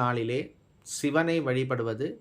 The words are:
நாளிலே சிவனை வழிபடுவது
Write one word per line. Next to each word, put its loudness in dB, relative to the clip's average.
நாளிலே 0
சிவனை 0
வழிபடுவது 0